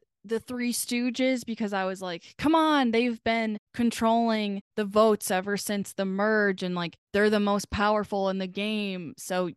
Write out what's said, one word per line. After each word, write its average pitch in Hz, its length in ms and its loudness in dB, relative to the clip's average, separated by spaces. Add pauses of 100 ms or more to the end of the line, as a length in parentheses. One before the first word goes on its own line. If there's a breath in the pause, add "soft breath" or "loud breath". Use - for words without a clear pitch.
(240)
the 226 140 -2
Three 240 340 -4
Stooges, 247 760 0
because 214 260 -4
I 190 120 -2
was 185 180 -6
like, 175 340 -10
"Come 311 180 2
on, 302 360 4
they've 233 340 0
been 226 340 0 (140)
controlling 226 880 2 (160)
the 214 80 0
votes 214 460 4
ever 196 260 0
since 202 360 -4
the 196 120 -4
merge, 202 580 0
and, 180 120 -2
like, 175 220 -6 (160)
they're 208 180 4
the 214 100 4
most 202 300 0
powerful 208 580 0
in 190 100 -2
the 190 80 -4
game." 196 680 -6
So, 180 400 -2